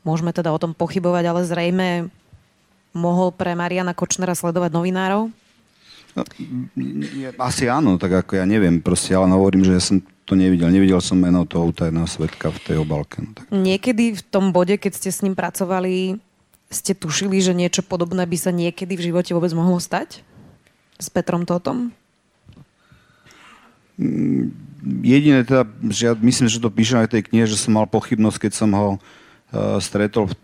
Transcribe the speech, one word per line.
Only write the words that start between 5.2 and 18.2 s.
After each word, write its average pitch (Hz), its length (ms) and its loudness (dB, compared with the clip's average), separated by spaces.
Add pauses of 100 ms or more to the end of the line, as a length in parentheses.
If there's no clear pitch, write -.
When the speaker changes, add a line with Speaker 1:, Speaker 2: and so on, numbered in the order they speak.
Speaker 2:
No, - 60 -4 (540)
je, 135 600 -8
asi 123 320 -2
áno, 120 320 2
tak 92 240 0
ako 95 160 -2
ja 92 80 0
neviem, 92 320 4
proste, 90 320 0
ale 92 160 4
hovorím, 95 400 4
že 92 80 4
ja 90 80 2
som 95 160 2 (240)
to - 80 -2
nevidel. 92 400 4
Nevidel 95 320 6
som 92 160 2
meno 87 240 2
toho 85 240 -2
utajeného 82 400 -2
svedka - 400 -6
v 80 160 -8
tej 80 160 -2
obálke, 76 400 -6
no - 160 -12
tak. - 160 -12
Speaker 1:
Niekedy 202 640 0
v - 80 -12
tom 196 240 0
bode, 180 320 2
keď - 160 -4
ste 190 160 -6
s - 80 -8
ním 190 160 -2
pracovali, 185 800 -2 (560)
ste - 240 -4
tušili, 190 480 -2
že 185 80 2
niečo 175 320 0
podobné 180 400 -2